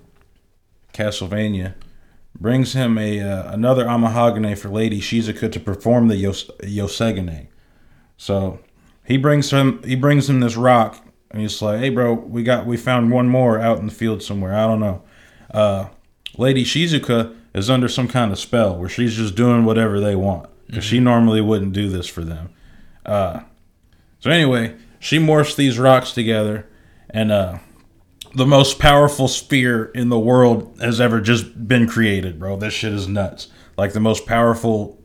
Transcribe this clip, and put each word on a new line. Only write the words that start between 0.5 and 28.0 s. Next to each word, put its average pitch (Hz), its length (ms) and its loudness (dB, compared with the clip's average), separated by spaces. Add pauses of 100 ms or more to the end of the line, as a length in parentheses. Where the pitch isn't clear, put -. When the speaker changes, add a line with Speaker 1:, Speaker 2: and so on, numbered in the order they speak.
Speaker 1:
Castlevania, 101 800 -4 (640)
brings 127 340 0
him 123 260 0
a, 104 220 -2
uh, 98 320 -6
another 120 320 2
Amahagane 117 760 0
for 101 100 -12
Lady 104 320 -2
Shizuka 113 520 -4
to 101 80 -8
perform 113 480 2
the 107 80 2
Yos-, 95 340 -4 (120)
Yosegane. 98 880 -4 (680)
So 95 440 -4 (440)
he 131 120 0
brings 143 340 2
him, 135 340 0
he 127 120 -4
brings 143 320 2
him 131 120 2
this 113 160 0
rock, 120 480 2 (260)
and 107 100 -8
he's 107 220 -6
like, 107 180 -2
"Hey, 135 80 -2
bro, 123 240 0
we 117 300 -6
got, 117 240 0
we 120 100 -2
found 120 340 0
one 123 180 2
more 123 300 2
out 113 200 0
in 107 80 -6
the 104 60 -8
field 110 300 -4
somewhere. 98 320 -6
I 110 120 2
don't 110 140 0
know." 98 220 -4 (480)
Uh, 98 380 0 (480)
Lady 131 280 2
Shizuka 131 680 -2 (200)
is 101 160 -4
under 127 180 2
some 123 200 -4
kind 117 240 0
of 95 60 -6
spell 104 400 0
where 90 100 -6
she's 117 280 -2
just 107 180 -4
doing 120 300 4
whatever 110 360 2
they 101 140 0
want, 95 340 -2 (240)
'cause 110 120 -6
she 107 120 0
Speaker 2:
Mm-hmm. 127 80 4
Speaker 1:
normally 117 360 4
wouldn't 104 320 0
do 101 160 -2
this 92 180 -6
for - 160 -10
them. 82 280 -10 (540)
Uh, - 360 -2 (800)
so - 100 -2
anyway, 131 440 2 (240)
she - 200 0
morphs 156 380 2
these 131 220 2
rocks 131 340 4
together, 107 540 -2 (440)
and, 110 220 0
uh, 92 260 0 (760)